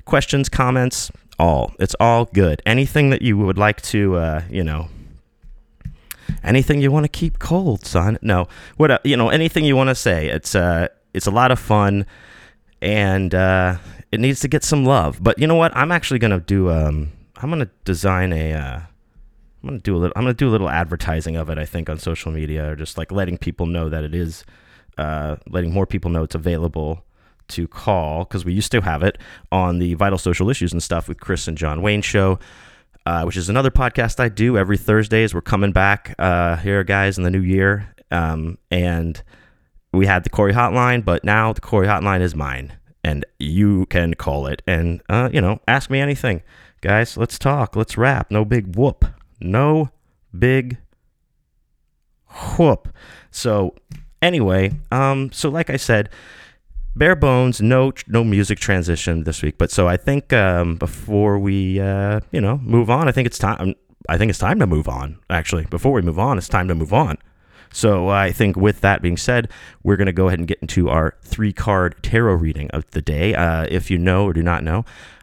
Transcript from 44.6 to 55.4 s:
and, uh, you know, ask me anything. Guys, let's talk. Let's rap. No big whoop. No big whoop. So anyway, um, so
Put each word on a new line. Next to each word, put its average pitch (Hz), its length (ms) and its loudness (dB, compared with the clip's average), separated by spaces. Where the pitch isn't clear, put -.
and, 85 400 0
uh, 120 240 2
you 151 80 2
know, 98 260 2
ask 135 240 0
me 135 80 0
anything. 135 440 -2
Guys, 107 360 0
let's - 240 -4
talk. 135 340 0
Let's 110 240 -2
rap. 127 320 0
No 107 140 2
big 104 320 -2
whoop. - 280 2
No 139 500 0
big 123 380 2
whoop. 151 320 4
So 104 420 0
anyway, 101 560 2
um, 135 400 0
so - 160 -4